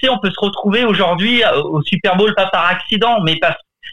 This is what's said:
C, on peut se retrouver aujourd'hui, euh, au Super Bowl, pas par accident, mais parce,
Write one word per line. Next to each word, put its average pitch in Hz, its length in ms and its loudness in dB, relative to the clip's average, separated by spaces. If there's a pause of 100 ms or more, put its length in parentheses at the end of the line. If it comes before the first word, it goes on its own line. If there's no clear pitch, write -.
C, - 80 -8
on 247 100 0
peut 185 120 -4
se - 100 -10
retrouver 202 440 0
aujourd'hui, 196 580 2
euh, 147 200 2
au 151 200 -2
Super 185 340 0
Bowl, 208 180 2
pas 190 120 2
par 175 200 0
accident, 208 560 0
mais 160 180 0
parce, 175 180 0 (340)